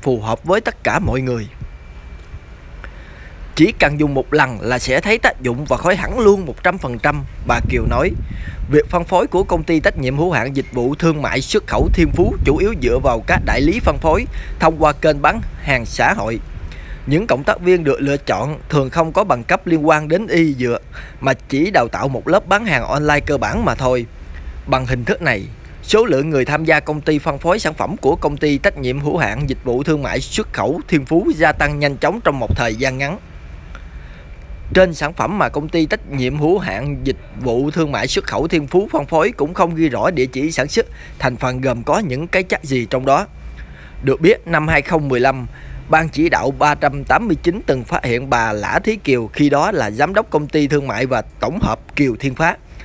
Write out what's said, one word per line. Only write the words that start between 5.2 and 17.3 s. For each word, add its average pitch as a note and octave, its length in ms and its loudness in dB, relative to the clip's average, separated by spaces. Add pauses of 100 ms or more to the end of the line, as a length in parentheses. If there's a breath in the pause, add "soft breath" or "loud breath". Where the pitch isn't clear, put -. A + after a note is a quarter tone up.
dụng B2+ 240 -4
và B2+ 120 0
khỏi F3 180 2
hẳn G#3 240 -4
luôn G3+ 260 6
một C3 180 -6
trăm F3 140 2
phần B2 220 -6
trăm", D3 240 0 (240)
bà A#2+ 120 2 (100)
Kiều B2 200 0
nói. C3+ 220 2 (600 loud breath)
Việc D3 180 4
phân F3 140 0
phối F#3+ 240 2
của F#3 160 2
công F3 200 0
ty D#3+ 160 2
trách - 180 2
nhiệm C3+ 200 0
hữu F3 140 2
hạn C3+ 240 0
dịch C3+ 160 -2
vụ B2+ 240 0
thương D#3 260 2
mại A#2 200 -2
xuất - 260 -2
khẩu - 260 2
Thiên D#3+ 180 4
Phú - 240 2 (100)
chủ C#3+ 120 4
yếu G#3 240 2
dựa B2 220 2
vào A#2+ 240 0
các - 180 2
đại A2 160 0
lý F3 180 4
phân D3+ 180 2
phối E3 280 2 (340 loud breath)
thông D#3+ 240 4
qua D3+ 100 6
kênh D3 280 2
bán F3+ 200 4 (200)
hàng B2+ 240 0
xã A#2+ 280 2
hội. A2+ 260 -4 (680 loud breath)
Những E3 200 2
cộng C#3+ 160 2